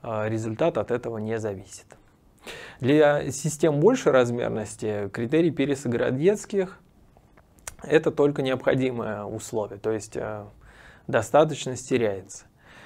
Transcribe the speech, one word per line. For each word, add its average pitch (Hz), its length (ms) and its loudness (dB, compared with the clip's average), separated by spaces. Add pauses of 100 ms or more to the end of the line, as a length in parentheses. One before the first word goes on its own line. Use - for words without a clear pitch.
э, 110 260 -4
результат 113 480 -2
от 104 140 -2
этого 117 280 -4
не 110 200 -4
зависит. 101 460 -10 (920)
Для 147 520 4
систем 147 480 0
большей 202 320 4
размерности 113 1000 0
критерий 151 420 0
Переса-Городецких 139 1300 -2 (1040)
это 160 280 4
только 143 300 2
необходимое 127 840 0
условие, 107 540 -6
то 110 120 -2
есть, 107 240 -6
э, 107 300 -8 (600)
достаточность 135 840 2
теряется. 104 560 -2 (400)